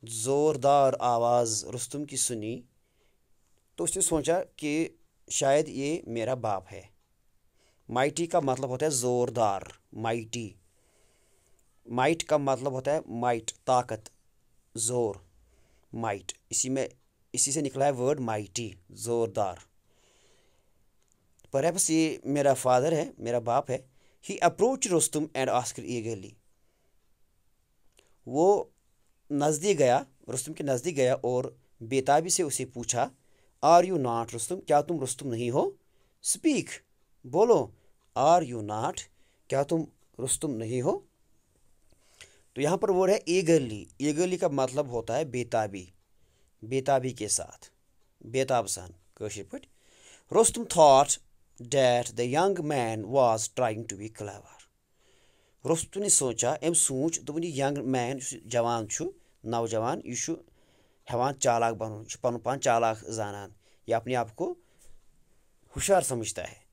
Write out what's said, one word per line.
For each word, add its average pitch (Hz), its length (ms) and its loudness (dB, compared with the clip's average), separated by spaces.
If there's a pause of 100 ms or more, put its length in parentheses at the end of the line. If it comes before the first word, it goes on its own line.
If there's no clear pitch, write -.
ज़ोरदार 135 960 2
आवाज़ 117 680 2
रुस्तुम 139 380 -8
की 143 120 -10
सुनी, 117 480 -6 (1120)
तो 170 60 -4
उसने 185 180 -2
सोचा 160 380 0
कि 151 580 -4 (340)
शायद 143 360 2
ये 139 400 -4
मेरा 117 260 -2
बाप 107 340 -4
है। 95 220 -18 (1000)
माइटी 143 360 0
का 175 140 2
मतलब 131 280 -2
होता 127 180 -2
है 160 40 2
ज़ोरदार, 120 880 0 (160)
माइटी। 113 640 -6 (1300)
माइट 131 340 2
का 151 160 2
मतलब 135 340 -2
होता 131 200 -2
है 156 160 0
माइट, 117 420 -2
ताकत, 123 600 -2 (680)
ज़ोर, 113 500 -2 (680)
माइट। 110 380 -6 (200)
इसी - 160 -2
में, 131 200 -2 (460)
इसी - 180 0
से 151 100 -2
निकला 135 220 -2
है 143 60 4
वर्ड 131 300 0
माइटी, 110 560 -6 (160)
ज़ोरदार। 107 720 -2 (1900)
Perhaps 156 360 0
ये 160 360 2
मेरा 139 280 4
फादर 127 400 2
है, 156 260 -4
मेरा 117 200 -2
बाप 117 300 -2
है। - 200 -6 (400)
He 196 80 -6
approached 214 540 2
Rustum 156 440 2
and 131 120 0
asked 120 300 -2
eagerly। 110 540 -8 (2000)
वो 175 440 2 (600)
नज़दीक 151 440 2
गया, 127 300 4 (220)
रुस्तुम 131 260 -8
के 160 100 -8
नज़दीक 139 300 -2
गया 131 200 4
और 123 440 -4 (240)
बेताबी 135 480 2
से - 120 0
उसे 135 220 -4
पूछा, 120 460 -4 (540)
"Are 175 240 8
you 175 140 0
not 117 300 -2
रुस्तुम? 175 280 -6
क्या 147 220 4
तुम 156 180 -4
रुस्तुम 135 280 -6
नहीं 117 220 -4
हो? 208 280 -2 (460)
Speak, 269 440 0 (580)
बोलो। 160 480 4 (440)
Are 160 280 6
you 117 160 -8
not? 110 380 -4 (480)
क्या 139 160 0
तुम 165 220 -2 (340)
रुस्तुम 135 300 -4
नहीं 117 320 -4
हो?" 262 260 -2 (1500)
तो 123 60 -8
यहाँ 156 180 0
पर - 120 0
वर्ड 185 220 4
है 208 120 0
eagerly। 156 760 0
Eagerly 165 400 0
का 185 80 0
मतलब 135 420 -2
होता 117 240 -4
है 151 100 0
बेताबी, 110 680 -4 (720)
बेताबी 131 480 0
के 107 160 -8
साथ, - 440 -6 (540)
बेताब 127 400 0
सान, 92 280 -10 (220)
कौशिक 101 340 -10
पट। - 160 -14 (680)
Rustum 226 320 4
thought 147 560 6 (420)
that 123 420 4
the 120 300 -4
young 185 240 2
man 120 480 -2
was 120 360 4
trying 113 500 -2
to 95 60 -10
be 107 120 -10
clever। 104 480 -14 (1080)
रुस्तुम 165 360 -2
ने 208 80 0
सोचा, 123 520 2
एम 165 120 0
सोच, 147 440 0
दोपन 151 260 -8
ये 147 160 -6
यंग 143 180 -2
मैन, 131 400 -2
यस 127 280 -12
जवान 117 400 0
छु, 165 280 -6 (300)
नौजवान, 117 640 -2
यह 123 100 -10
छु 165 160 -6 (800)
हेवान 127 240 0
चालाक 117 400 2
बनन, 107 180 -8
यह 104 300 -14
पन 120 160 0
पान 120 200 -4
चालाक 113 460 2
जानन, 101 500 -8 (340)
यह 113 80 2
अपने 117 180 -2
आप 117 160 -2
को 330 260 -6 (1200)
होशियार 185 260 2
समझता 113 400 -4
है - 300 -14